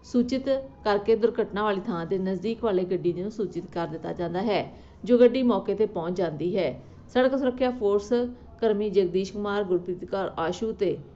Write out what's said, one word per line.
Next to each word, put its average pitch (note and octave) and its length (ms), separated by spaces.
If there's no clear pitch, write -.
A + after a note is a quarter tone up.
ਸੂਚਿਤ B3+ 440
ਕਰਕੇ G#3 320
ਦੁਰਘਟਨਾ G#3+ 460
ਵਾਲੀ G3+ 180
ਥਾਂ F3+ 260
ਦੇ F#3+ 120
ਨਜ਼ਦੀਕ F#3+ 460
ਵਾਲੇ F#3 200
ਗੱਡੀ F3 280
ਨੂੰ F#3 180
ਸੂਚਿਤ F3 360
ਕਰ E3+ 200
ਦਿੱਤਾ D#3+ 260
ਜਾਂਦਾ E3+ 300
ਹੈ, G3 300
ਜੋ A#3+ 140
ਗੱਡੀ B3 240
ਮੌਕੇ G3+ 320
'ਤੇ G#3+ 120
ਪਹੁੰਚ F#3 320
ਜਾਂਦੀ E3+ 400
ਹੈ। D3+ 240
ਸੜਕ C4 240
ਸੁਰੱਖਿਆ B3+ 320
ਫੋਰਸ G#3 420
ਕਰਮੀ G#3+ 300
ਜਗਦੀਸ਼ F#3+ 420
ਕੁਮਾਰ, G#3 320
ਗੁਰਪ੍ਰੀਤ F3+ 400
ਕੌਰ F#3 340
ਆਸ਼ੂ F3+ 340
ਤੇ F#3+ 260